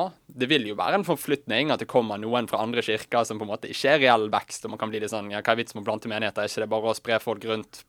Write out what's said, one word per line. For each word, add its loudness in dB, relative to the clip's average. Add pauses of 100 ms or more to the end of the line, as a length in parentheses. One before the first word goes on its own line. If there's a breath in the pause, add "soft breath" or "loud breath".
(260)
det -4
vil 4
jo -6
være 2
en -2
forflytning, 0
at 0
det -12
kommer 2
noen 0
fra 0
andre 0
kirker 0
som -6
på -4
en -4
måte -8
ikke 2
er 4
reell 6
vekst, -4
og -8
man -6
kan -4
bli -4
litt -4
sånn, -6
"Ja, -4
hva 4
er 0
vitsen -8
med -8
å -2
plante -4
menigheter? -2
Er -2
ikke -2
det -2
bare 2
å 0
spre 0
folk -4
rundt -6